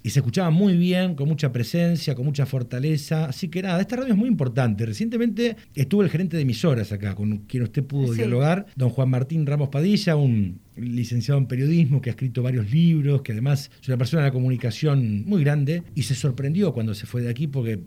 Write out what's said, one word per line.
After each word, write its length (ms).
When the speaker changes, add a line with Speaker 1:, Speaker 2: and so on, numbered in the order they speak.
Speaker 1:
y 80
se 120
escuchaba 280
muy 280
bien, 360
con 140
mucha 240
presencia, 640
con 100
mucha 220
fortaleza. 760
Así 240
que 120
nada, 180
esta 180
radio 160
es 40
muy 120
importante. 580
Recientemente 680
estuvo 260
el 80
gerente 280
de 40
emisoras 500
acá, 220
con 260
quien 240
usted 200
pudo 300
Speaker 2:
Sí. 60
Speaker 1:
dialogar, 460
don 140
Juan 200
Martín 360
Ramos 240
Padilla, 460
un 460
licenciado 640
en 60
periodismo 560
que 80
ha 40
escrito 280
varios 300
libros, 500
que 120
además 360
es 80
una 100
persona 260
de 60
la 40
comunicación 960
muy 160
grande, 400
y 100
se 120
sorprendió 580
cuando 220
se 100
fue 160
de 80
aquí 160
porque 420